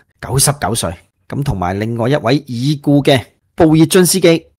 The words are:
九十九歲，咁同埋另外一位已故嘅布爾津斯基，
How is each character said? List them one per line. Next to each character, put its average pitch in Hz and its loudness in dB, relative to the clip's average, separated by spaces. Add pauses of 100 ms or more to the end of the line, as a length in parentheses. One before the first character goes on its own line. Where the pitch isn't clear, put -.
(200)
九 127 -6
十 143 0
九 104 -4
歲， 90 -6 (360)
咁 135 -6
同 123 -4
埋 90 -4
另 113 -6
外 117 -2
一 147 2
位 135 -2
已 131 -4
故 143 0
嘅 135 2 (320)
布 160 2
爾 160 6
津 185 4
斯 185 0
基， 165 2 (120)